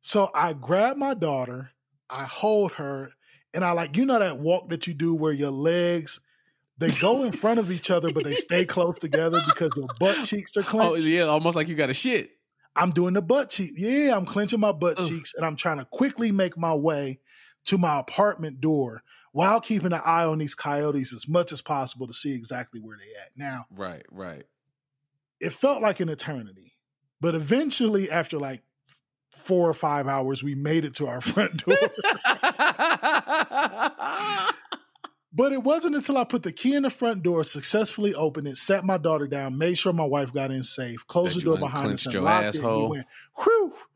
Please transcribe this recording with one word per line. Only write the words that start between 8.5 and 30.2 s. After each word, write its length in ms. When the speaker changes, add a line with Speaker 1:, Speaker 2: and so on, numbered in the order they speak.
Speaker 1:
close 320
together 480
because 320
your 100
butt 380
cheeks 320
are 40
Speaker 2:
Oh, 20
Speaker 1:
clenched? 420
Speaker 2:
yeah, 160
almost 340
like 120
you 80
got 160
a 20
shit. 380
Speaker 1:
I'm 160
doing 220
the 80
butt 300
cheek. 260
Yeah, 400
I'm 80
clenching 340
my 140
butt 260
Speaker 2:
Ugh. 80
Speaker 1:
cheeks, 280
and 100
I'm 100
trying 220
to 80
quickly 460
make 260
my 160
way 460
to 120
my 220
apartment 600
door 440
while 300
keeping 320
an 100
eye 220
on 140
these 160
coyotes 580
as 160
much 240
as 80
possible 460
to 60
see 220
exactly 460
where 160
they 240
at. 160
Now, 320
Speaker 2:
Right, 420
right. 340
Speaker 1:
it 140
felt 280
like 200
an 80
eternity, 640
but 140
eventually, 760
after, 280
like, 240
four 400
or 40
five 340
hours, 360